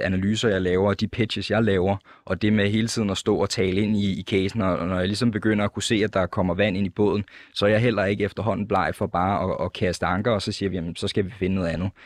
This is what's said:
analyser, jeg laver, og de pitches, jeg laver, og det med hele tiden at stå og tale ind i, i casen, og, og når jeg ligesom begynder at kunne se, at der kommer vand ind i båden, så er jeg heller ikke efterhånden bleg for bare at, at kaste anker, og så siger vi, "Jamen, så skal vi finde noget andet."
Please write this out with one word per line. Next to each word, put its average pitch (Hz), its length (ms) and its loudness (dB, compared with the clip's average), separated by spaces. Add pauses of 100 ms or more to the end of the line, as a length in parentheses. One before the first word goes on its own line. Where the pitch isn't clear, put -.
analyser, 98 460 0
jeg 95 120 2
laver, 92 280 2
og 98 100 0
de 104 80 -2
pitches, 107 440 -4
jeg 110 120 2
laver, 98 340 2 (280)
og 92 160 -4
det 107 120 4
med 101 160 4
hele 110 180 0
tiden 107 220 -2
at 92 80 -2
stå 104 200 2
og 95 120 2
tale 95 320 0
ind 107 160 2
i, 98 220 0
i 98 40 -6
casen, 98 380 0
og, 92 160 0
og 85 100 -4
når 92 100 -2
jeg 90 100 0
ligesom 110 240 0
begynder 104 340 0
at - 80 -2
kunne 104 100 -4
se, 117 200 0
at 104 100 -2
der 92 120 2
kommer 90 280 0
vand 95 240 2
ind 98 80 0
i 90 40 -2
båden, 101 360 0 (280)
så - 120 0
er 104 40 4
jeg 107 120 4
heller 104 240 2
ikke 98 180 0
efterhånden 98 440 -2
bleg 90 280 0
for 101 120 -2
bare 92 420 0
at, 82 160 -2
at - 80 -6
kaste 90 320 -2
anker, 98 260 0
og 101 100 0
så 110 100 -6
siger 98 180 -2
vi, 87 60 -6
"Jamen, 85 200 -6
så 101 120 -6
skal 101 180 0
vi 90 60 -8
finde 95 240 -2
noget 90 140 0
andet." 87 220 -4 (140)